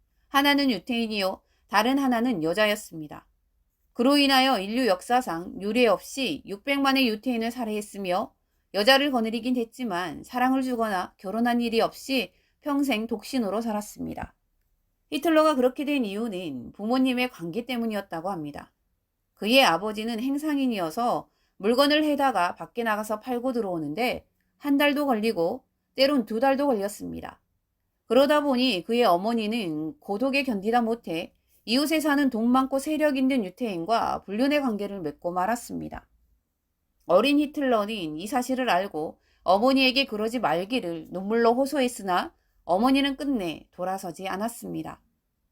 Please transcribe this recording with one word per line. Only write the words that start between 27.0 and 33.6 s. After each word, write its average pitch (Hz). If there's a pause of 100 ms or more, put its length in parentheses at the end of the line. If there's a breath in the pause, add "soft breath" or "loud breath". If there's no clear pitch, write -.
그러다 285
보니 254
그의 240
어머니는 196
고독에 262
견디다 226
못해 220 (360)
이웃에 302
사는 285
돈 226
많고 269
세력 302
있는 262
유태인과 190